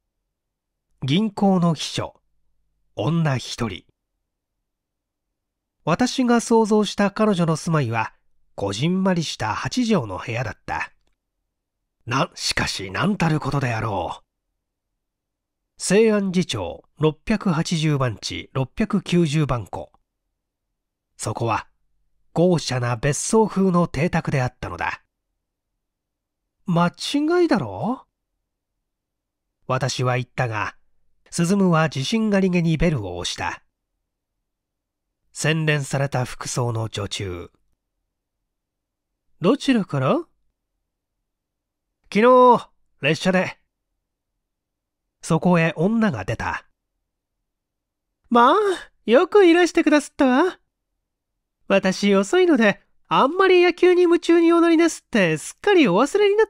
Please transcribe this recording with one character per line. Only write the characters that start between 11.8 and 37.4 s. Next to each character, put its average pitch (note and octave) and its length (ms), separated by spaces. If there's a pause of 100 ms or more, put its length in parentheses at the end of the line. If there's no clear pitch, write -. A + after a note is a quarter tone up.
な、 C3+ 280
し - 200
か - 120
し F#2+ 240
何 C#3+ 260
た E3 120
る D#3 100
こ - 140
と C#3 80
で B2 120
あ A2 80
ろ G2 400
う。 - 20 (1600)
西 G#3+ 320
安 G3 220
寺 F3 140
町 F2 380 (140)
六 D#3 280
百 G#3 240
八 E3 260
十 D3+ 220
番 B2 180
地 - 380
六 C3+ 200
百 G#3+ 280
九 E3+ 240
十 D3+ 180
番 A#2+ 220
戸。 - 260 (1300)
そ G#2+ 140
こ A#2 140
は、 G#2+ 200 (680)
豪 E3+ 240
奢 B2+ 200
な A#2+ 180
別 C#3+ 220
荘 A3 280
風 F#3+ 240
の F3 180
邸 E3 220
宅 D#3+ 200
で C#3 120
あ B2 40
っ - 120
た G2 100
の F2 80
だ。 - 260 (1600)
間 F3 220
違 D#4 580
い - 20
だ C4+ 100
ろ B2+ 460
う？ - 20 (1600)
私 C3 380
は B2 120
言 B2+ 80
っ - 20
た - 200
が、 G#2+ 300 (540)
鈴 E3+ 240
夢 F#3+ 160
は D#3+ 140
自 C3+ 200
信 A3 300
あ F#3+ 60
り F#3+ 100
げ F3+ 100
に E3 160
ベ D#3+ 140
ル A2+ 160
を F2 100
押 F2 140
し - 40
た。 - 280 (1700)
洗 D#3 320
練 D3 200
さ C#3 140
れ C3+ 100
た B2+ 180
服 - 220
装 A#2+ 240
の A2+ 180
女 G2 180
中。 F2+ 420 (1900)